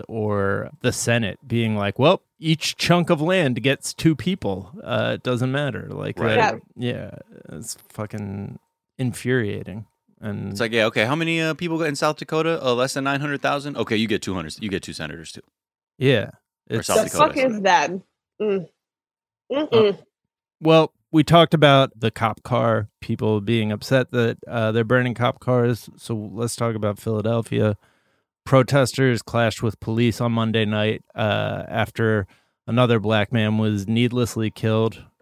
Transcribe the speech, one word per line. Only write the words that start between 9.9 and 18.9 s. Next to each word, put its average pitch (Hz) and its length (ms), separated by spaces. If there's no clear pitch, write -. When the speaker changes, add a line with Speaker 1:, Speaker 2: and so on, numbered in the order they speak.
Speaker 1:
And 101 300
Speaker 2:
It's 101 80
like, 113 140
yeah, 113 140
okay, 117 180
how 131 100
many, 165 240
uh, 160 140
people 165 240
got 160 100
in 143 80
South 151 220
Dakota? 160 440
Uh, 127 120
less 127 200
than 135 120
nine 139 160
hundred 143 200
thousand? 139 360
Okay, 110 180
you 110 100
get 104 160
two 95 120
hundred, 80 280
you 110 60
get 95 160
two - 80
senators 78 400
too. - 80
Speaker 1:
Yeah. 127 340
Speaker 2:
Or 117 100
Speaker 1:
It's - 80
Speaker 2:
South - 100
Speaker 3:
The 214 80
Speaker 2:
Dakota, - 220
Speaker 3:
fuck - 100
Speaker 2:
sorry. 262 180
Speaker 3:
is 208 60
that? 175 300
Mm. 196 280